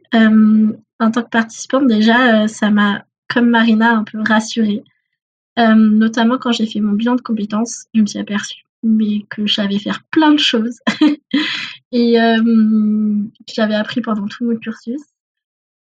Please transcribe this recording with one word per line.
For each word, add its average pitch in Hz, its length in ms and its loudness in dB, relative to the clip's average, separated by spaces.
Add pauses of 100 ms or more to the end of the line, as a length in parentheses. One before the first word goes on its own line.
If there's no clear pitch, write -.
(160)
Euh, 220 560 4 (280)
en 226 120 0
tant 233 120 -4
que - 60 -16
participante, 254 580 -2
déjà, 226 560 4
euh, 214 40 0
ça 214 220 -2
m'a, 208 340 0 (240)
comme 240 220 0
Marina, 226 480 2
un 214 80 -2
peu - 200 -12
rassurée. 220 580 -2 (760)
Euh, 226 180 4
notamment 220 600 2
quand 247 160 -4
j'ai 220 140 -2
fait 208 120 -8
mon 208 140 -2
bilan 233 220 0
de 247 60 -4
compétences, 220 720 -6
je 220 80 2
me 208 40 4
suis 208 140 -8
aperçue, 208 420 -8 (200)
mais 220 480 0
que 214 160 -6
je 208 100 -2
savais 202 220 -2
faire 196 320 -6
plein 311 220 4
de 294 80 4
choses 233 460 -2
<laughs> - 1040 -4
et, 233 300 2
euh, 226 160 2
que 214 1160 0
j'avais 214 220 -2
appris 214 240 -4
pendant 214 280 -6
tout 240 180 -8
mon 233 120 -2
cursus. 226 440 -10 (800)